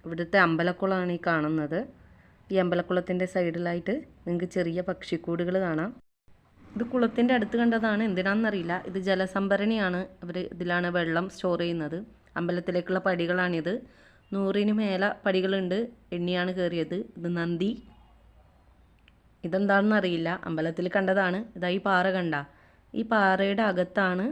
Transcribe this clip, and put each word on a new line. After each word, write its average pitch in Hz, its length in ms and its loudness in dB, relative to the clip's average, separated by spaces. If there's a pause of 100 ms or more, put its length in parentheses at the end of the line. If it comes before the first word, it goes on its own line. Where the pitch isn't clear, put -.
ഇവിടുത്തെ 170 420 0
അമ്പലക്കുളമാണ് 180 720 0
ഈ - 80 -8
കാണുന്നത്. 156 540 0 (720)
ഈ 190 100 2
അമ്പലക്കുളത്തിൻ്റെ 180 720 0
സൈഡിലായിട്ട് 175 600 -2 (300)
നിങ്ങൾക്ക് 175 300 -2
ചെറിയ 170 340 -2
പക്ഷിക്കൂടുകൾ 175 680 -4 (120)
കാണാം. 165 240 -2 (840)
ഇത് 220 180 -4
കുളത്തിൻ്റെ 240 440 2
അടുത്ത് 220 240 0
കണ്ടതാണ്, 226 480 2
എന്തിനാണെന്നറിയില്ല. 190 680 0 (140)
ഇത് 180 100 -4 (100)
ജലസംഭരണിയാണ്, 196 920 0 (220)
ഇവർ 175 140 -8 (180)
ഇതിലാണ് 175 420 0
വെള്ളം 170 380 0
സ്റ്റോർ 175 280 0
ചെയ്യുന്നത്. 170 360 -4 (400)
അമ്പലത്തിലേക്കുള്ള 175 680 -2
പടികളാണിത്. 180 680 0 (600)
നൂറിന് 196 440 2
മേലെ 196 300 0 (160)
പടികളുണ്ട്, 190 540 2 (380)
എണ്ണിയാണ് 180 420 0
കയറിയത്. 175 400 -2 (200)
ഇത് 170 100 -6 (100)
നന്ദി. 170 320 0 (1700)
ഇതെന്താണെന്നറിയില്ല, 196 840 2 (200)
അമ്പലത്തിൽ 165 380 -2 (100)
കണ്ടതാണ്. 190 420 2 (180)
ഇതാ 180 200 -2
ഈ - 100 -2
പാറ 185 200 4 (100)
കണ്ട, 170 180 -2 (600)
ഈ 220 180 -2
പാറയുടെ 196 580 4
അകത്താണ് 180 600 0